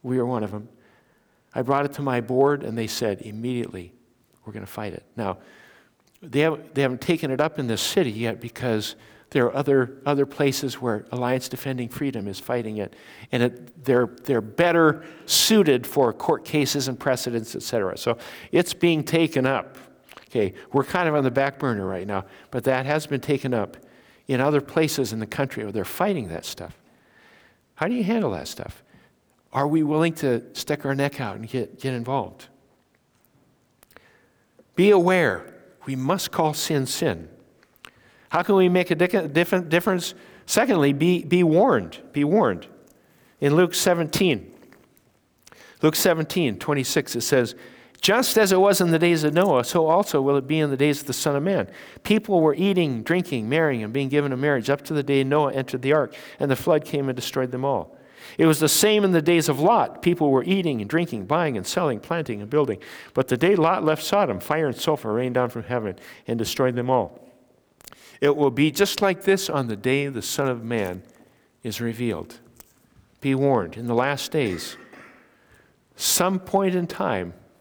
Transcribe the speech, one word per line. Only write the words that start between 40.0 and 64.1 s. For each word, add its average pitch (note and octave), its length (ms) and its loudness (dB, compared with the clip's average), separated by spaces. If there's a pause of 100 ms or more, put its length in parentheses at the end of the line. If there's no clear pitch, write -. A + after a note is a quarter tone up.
Secondly, F#3 480 2
be, E3+ 320 2
be F3 180 2
warned. D#3+ 560 2 (140)
Be C#3+ 120 0
warned. D3 420 0 (760)
In C#3+ 160 4
Luke F3 160 4
seventeen, E3+ 800 0 (1300)
Luke D#3 160 2
seventeen D#3+ 600 0
twenty-six, C#3 580 -2
it A2+ 60 -4
says, B2+ 320 2 (480)
"Just A3+ 340 2
as G3+ 160 6
it F#3 80 6
was G3 220 4
in E3+ 80 2
the E3 80 4
days E3 260 4
of D3+ 80 2
Noah, D#3+ 320 4
so D#3+ 220 2
also E3 340 2
will C#3 160 2
it C3 100 -2
be D#3 120 0
in D3+ 100 2
the C#3 80 -2
days D3 240 2
of C#3 60 -12
the C#3 80 -4
Son C#3+ 220 0
of C#3+ 60 0
Man. E3 280 0 (320)
People G#3 400 2
were D3+ 120 4
eating, E3 480 0
drinking, D3 460 -2
marrying, C#3+ 340 0
and G#2+ 120 -8
being C3+ 160 -2
given C#3+ 200 0
in B2+ 80 -4
marriage C#3 300 0
up C#3 140 0
to - 100 -8
the D3 100 0
day C#3 220 2
Noah C#3+ 300 2
entered C3 260 -4
the C3+ 140 2
ark, C3+ 200 0 (240)
and C#3+ 120 0
the B2+ 60 4
flood D3+ 280 2
came C#3 240 -4
and B2+ 80 -4
destroyed B2+ 340 -4
them B2+ 140 -6
all. B2 320 -4 (400)
It - 80 4
was D#3 160 4
the D#3 80 4
same G#3 360 4
in F#3+ 80 4
the E3 100 4
days D#3+ 260 4
of C3+ 100 0
Lot. F3 440 2
People E3+ 280 2
were C3 140 4
eating E3+ 380 0
and G2+ 80 -8
drinking, D3+ 340 -2
buying D3 320 0
and F#2 100 -6
selling, D3 320 -2
planting B2+ 440 -6
and G#2+ 80 -12
building. B2+ 280 0 (360)
But C3+ 140 0
the B2+ 100 0
day F#3 180 4
Lot E3 280 2
left D#3 180 0
Sodom, E3 360 0